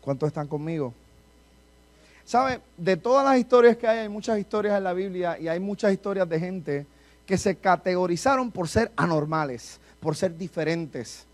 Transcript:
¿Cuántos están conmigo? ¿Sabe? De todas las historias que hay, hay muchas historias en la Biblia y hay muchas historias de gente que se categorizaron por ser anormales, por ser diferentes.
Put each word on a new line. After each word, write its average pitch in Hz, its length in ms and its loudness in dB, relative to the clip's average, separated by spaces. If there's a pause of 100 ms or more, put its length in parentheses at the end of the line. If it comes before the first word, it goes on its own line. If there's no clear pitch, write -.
¿Cuántos 139 280 -2
están 147 200 -6
conmigo? 151 440 -6 (1300)
¿Sabe? 254 360 0 (160)
De 180 200 2
todas 262 280 2
las 269 140 6
historias 240 380 6
que 233 100 -4
hay, 226 120 2
hay 220 100 -6
muchas 214 300 -2
historias 208 380 0
en 196 80 0
la 180 80 -2
Biblia 180 460 -4
y 160 80 -8
hay 165 140 -2
muchas 202 320 0
historias 190 360 -2
de 160 120 -2
gente 156 460 -6 (380)
que 190 140 0
se 190 180 0
categorizaron 185 960 0
por 175 180 -6
ser 226 280 0
anormales, 156 840 -2 (220)
por 156 160 -2
ser 175 200 -2
diferentes. 160 960 -6